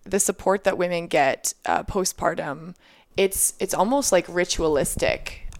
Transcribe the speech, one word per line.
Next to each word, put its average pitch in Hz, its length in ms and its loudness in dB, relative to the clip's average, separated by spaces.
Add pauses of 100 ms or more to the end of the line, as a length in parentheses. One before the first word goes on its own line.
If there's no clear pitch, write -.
the 196 160 -2
support 196 440 0
that 185 140 2
women 175 300 -2
get, 139 460 2 (120)
uh, 85 180 2
postpartum, 165 920 -4 (420)
it's, - 420 0
it's - 140 -2
almost, 233 380 2
like, 175 180 4
ritualistic, 160 1120 0 (180)